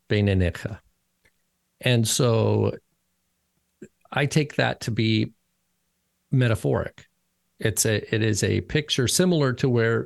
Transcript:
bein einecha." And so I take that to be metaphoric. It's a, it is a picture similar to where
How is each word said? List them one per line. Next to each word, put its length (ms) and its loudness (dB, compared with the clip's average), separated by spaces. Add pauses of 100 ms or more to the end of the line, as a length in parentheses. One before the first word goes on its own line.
bein 200 2
einecha." 520 0 (1040)
And 260 2
so 640 2 (1400)
I 160 0
take 280 -2
that 260 -2
to 100 -6
be 400 0 (1000)
metaphoric. 720 0 (540)
It's 260 0
a, 280 -2
it 80 0
is 220 0
a 180 0
picture 460 -2
similar 460 2
to 140 0
where 380 2